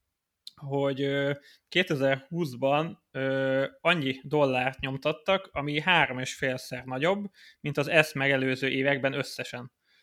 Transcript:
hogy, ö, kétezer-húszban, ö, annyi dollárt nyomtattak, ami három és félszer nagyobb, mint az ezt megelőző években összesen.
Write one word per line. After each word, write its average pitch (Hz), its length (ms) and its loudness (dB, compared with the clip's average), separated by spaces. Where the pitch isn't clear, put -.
hogy, 139 480 -2
ö, 139 300 0
kétezer-húszban, 139 1400 0
ö, 135 560 0
annyi 147 420 0
dollárt 135 580 2
nyomtattak, 151 720 -2
ami 147 280 -2
három 147 380 4
és 131 160 -6
félszer 127 500 -4
nagyobb, 156 400 0
mint 147 160 -4
az 147 120 0
ezt 156 260 4
megelőző 135 540 2
években 131 440 2
összesen. 127 600 -8